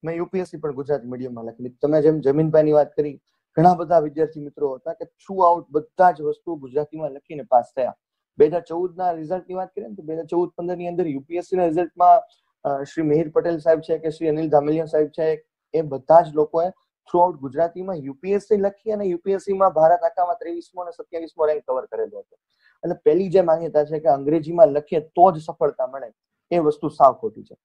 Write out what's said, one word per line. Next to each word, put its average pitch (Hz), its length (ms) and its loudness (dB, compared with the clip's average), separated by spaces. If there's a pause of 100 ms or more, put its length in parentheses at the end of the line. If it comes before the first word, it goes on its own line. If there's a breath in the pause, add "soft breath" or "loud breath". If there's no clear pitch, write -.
મેં 165 120 -6
યુ 175 80 -6
પી 185 140 -6
એસ 180 80 -4
સી 165 120 -16
પણ 151 140 -6
ગુજરાતી 131 360 -6
મીડિયમમાં 123 360 -10
લખેલી. 120 240 -12 (140)
તમે 151 200 2
જેમ 156 180 4
જમીનભાઈની 156 520 2
વાત 147 240 2
કરી, 147 240 -4 (360)
ઘણા 175 180 6
બધા 170 240 2
વિદ્યાર્થી 151 420 -2
મિત્રો 143 340 -6
હતા 160 180 -10
કે 165 120 -12
throughout 175 680 0
બધા 151 400 2
જ 151 100 -6
વસ્તુ 151 360 -6
ગુજરાતીમાં 147 540 -8
લખીને 143 320 -14
પાસ 120 220 2 (120)
થયા. 123 200 -4 (420)
બે 147 80 6
હજાર 165 140 -2
ચૌદ 170 360 -8
ના 180 140 -2
રિઝલ્ટની 170 440 -8
વાત 185 140 -8
કરીએ 220 200 -12
ને 214 60 -16
તો 190 80 -18
બે 156 120 -10
હજાર 165 100 -8
ચૌદ 175 320 -2
પંદર 175 200 -6
ની 175 120 -8
અંદર 175 180 -4
યુ 135 140 -6
પી 170 160 -12
એસ 175 80 -6
સી 190 120 -4
ના 180 80 2
રિઝલ્ટમાં, 175 560 4 (500)
અ, 139 120 -4
શ્રી 160 220 -6
મિહિર 156 260 2
પટેલ 165 280 -2
સાહેબ 156 220 2
છે 160 180 -4
કે 160 120 -6
શ્રી 160 180 -4
અનિલ 156 220 -2
ધામેલિયા 151 340 2
સાહેબ 151 240 0
છે, 156 360 -4 (300)
એ 160 60 0
બધા 151 400 4
જ 156 140 -6
લોકોએ 156 340 0
throughout 175 680 -2
ગુજરાતીમાં 170 580 -6
યુ 139 180 -10
પી 185 160 -10
એસ 202 120 0
સી 214 140 0
લખી 196 340 -4
અને 208 140 -4
યુ 175 140 -2
પી 196 140 -4
એસ 190 80 -2
સી 196 120 -6
માં 190 180 4
ભારત 160 320 4
આખામાં 175 320 -2
ત્રેવીસમો 170 480 -12
અને 175 80 -10
સત્યાવીસમો 165 560 -6
rank 151 200 0
cover 127 200 -4
કરેલો 107 320 -8
હતો. - 180 -20 (480)
એટલે 170 100 -4 (100)
પહેલી 175 240 2
જે 180 120 4
માન્યતા 160 440 0
છે 151 140 -6
કે 156 100 -2
અંગ્રેજીમાં 151 600 2
લખીએ 147 320 -4
તો 180 320 2
જ 156 80 -8
સફળતા 156 460 -4
મળે, 131 260 -14 (380)
એ 175 80 0
વસ્તુ 151 300 0
સાવ 143 240 6
ખોટી 104 300 -10
છે. - 220 -20